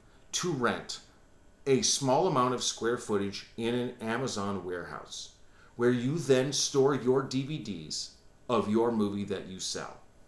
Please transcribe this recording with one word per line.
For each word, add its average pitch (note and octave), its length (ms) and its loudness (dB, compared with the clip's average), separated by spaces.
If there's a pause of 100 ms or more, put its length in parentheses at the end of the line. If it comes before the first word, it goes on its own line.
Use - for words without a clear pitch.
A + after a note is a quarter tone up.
(340)
to F3+ 180 -2
rent A2+ 480 -2 (680)
a C3 160 4
small C3+ 460 2
amount B2+ 260 4
of A#2+ 100 -2
square A#2+ 340 0
footage G2+ 500 -2 (100)
in A#2 160 0
an B2 280 -2
Amazon G#2+ 640 -2
warehouse, F2 680 -8 (460)
where A#2+ 160 4
you B2+ 280 0
then C3+ 340 4
store C3+ 420 4
your B2+ 280 2
D C3 200 -2
V D3 140 -6
Ds F2+ 540 -8 (380)
of G#2 200 2
your A2+ 220 4
movie G2+ 340 -2
that F#2+ 220 -6
you F#2 120 -12
sell. - 380 -8 (300)